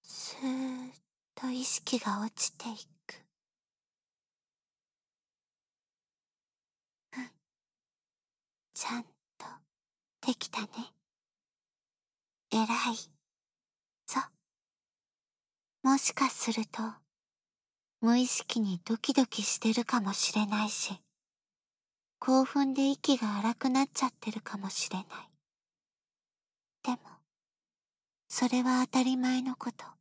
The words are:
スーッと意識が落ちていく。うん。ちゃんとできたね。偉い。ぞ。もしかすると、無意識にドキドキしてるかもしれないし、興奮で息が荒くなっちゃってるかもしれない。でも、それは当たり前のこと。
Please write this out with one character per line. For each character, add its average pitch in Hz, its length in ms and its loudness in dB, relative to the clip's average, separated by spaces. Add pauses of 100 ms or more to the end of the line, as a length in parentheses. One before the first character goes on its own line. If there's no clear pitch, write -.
ス - 320 -10
ー 262 560 -6
ッ - 0 - (440)
と 262 140 -6
意 254 140 -4
識 - 360 -2
が 202 200 -4
落 214 160 -4
ち - 220 0
て - 100 -10
い 220 80 -8 (320)
く。 - 80 -16 (4000)
う 254 40 -10
ん。 247 100 -14 (1400)
ち - 140 -6
ゃ 240 120 -4
ん 233 40 -10 (340)
と - 80 -16 (760)
で 254 160 -2
き - 160 -10
た - 120 -6
ね。 208 40 -12 (1800)
偉 220 120 4
い。 233 320 0 (1120)
ぞ。 - 140 -2 (1600)
も 269 140 6
し - 160 2
か 269 160 2
す - 240 -2
る 226 140 -2
と、 - 140 -8 (1160)
無 233 180 6
意 247 100 4
識 - 340 0
に 190 240 0
ド 226 120 0
キ - 160 -2
ド 262 120 6
キ - 160 -6
し - 180 0
て 226 140 2
る 240 100 0
か 240 160 0
も 196 140 -2
し - 220 0
れ 214 100 2
な 214 180 -2
い 214 60 -2
し、 - 320 -6 (1200)
興 262 260 6
奮 269 280 2
で 269 180 4
息 277 260 2
が 208 220 -2
荒 220 160 0
く - 140 -2
な 262 140 4
っ 277 100 0
ち - 100 0
ゃ 254 40 2
っ - 100 -2
て - 140 -6
る 220 80 -8
か - 180 -10
も 196 120 -6
し - 200 -4
れ 190 100 -4
な 196 40 -10
い。 - 40 -16 (1800)
で 254 80 -2
も、 247 80 -2 (1300)
そ - 180 0
れ 247 160 4
は 254 220 4
当 - 140 -14
た 254 40 6
り 262 140 2
前 254 240 2
の 254 160 -4
こ - 160 -8
と。 - 100 -16 (180)